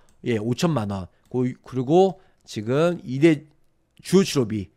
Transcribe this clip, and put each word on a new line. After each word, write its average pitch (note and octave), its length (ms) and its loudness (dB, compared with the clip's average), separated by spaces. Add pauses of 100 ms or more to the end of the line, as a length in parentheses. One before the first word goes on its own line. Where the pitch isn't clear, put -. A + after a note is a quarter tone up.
(280)
예, A#2+ 120 0
오천만 A#2+ 520 -2
원. F#2+ 160 -6 (220)
고-, B2+ 180 -2 (160)
그리고 D#3+ 580 0 (240)
지금 C#3+ 600 -4
이 B2+ 160 -6
대 D3+ 260 4 (560)
주요 F#3+ 200 4
치료비 G#2+ 540 -4